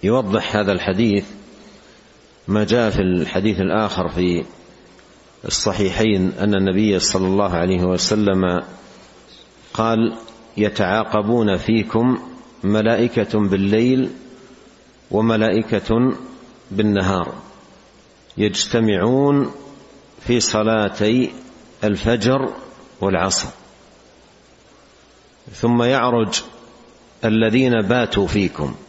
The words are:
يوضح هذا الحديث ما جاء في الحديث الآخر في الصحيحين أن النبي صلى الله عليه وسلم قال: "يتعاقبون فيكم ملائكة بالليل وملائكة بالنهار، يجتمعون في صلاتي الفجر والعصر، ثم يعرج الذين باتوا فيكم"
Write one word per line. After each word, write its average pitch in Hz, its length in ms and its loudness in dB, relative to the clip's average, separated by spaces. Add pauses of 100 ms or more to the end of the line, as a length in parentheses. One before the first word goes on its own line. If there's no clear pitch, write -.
يوضح 107 520 0
هذا 104 160 2
الحديث 101 540 0 (1200)
ما 107 160 2
جاء 113 260 2
في 101 100 -2
الحديث 92 600 0
الآخر 92 500 -2
في 87 360 -2 (1000)
الصحيحين 98 960 0
أن 104 160 0
النبي 95 440 2
صلى 95 280 0
الله 95 240 2
عليه 90 320 0
وسلم 92 760 0 (1120)
قال: 113 420 0 (420)
"يتعاقبون 104 1000 0
فيكم 113 600 0 (440)
ملائكة 110 760 0
بالليل 107 720 2 (1000)
وملائكة 110 1000 0 (580)
بالنهار، 95 600 0 (1040)
يجتمعون 120 1120 2 (680)
في 120 200 0
صلاتي 107 920 0 (520)
الفجر 113 680 0 (520)
والعصر، 95 460 0 (2000)
ثم 120 320 0
يعرج 120 580 0 (840)
الذين 113 560 2
باتوا 104 460 0
فيكم" 78 480 -2 (140)